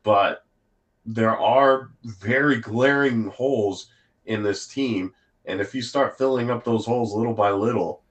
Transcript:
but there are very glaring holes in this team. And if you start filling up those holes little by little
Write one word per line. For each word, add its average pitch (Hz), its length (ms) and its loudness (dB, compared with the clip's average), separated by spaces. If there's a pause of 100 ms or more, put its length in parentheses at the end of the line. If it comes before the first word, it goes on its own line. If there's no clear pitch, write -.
but 101 420 2 (640)
there 113 320 0
are 131 540 4 (120)
very 120 560 0
glaring 123 680 0
holes 110 640 -2 (340)
in 104 160 -4
this 101 240 -4
team. 110 480 -4 (320)
And 98 160 -6
if 101 140 -8
you 127 60 -4
start 131 360 -2
filling 127 320 0
up 117 140 -4
those 113 220 0
holes 117 280 -2
little 113 200 -2
by 101 180 2
little 98 600 -2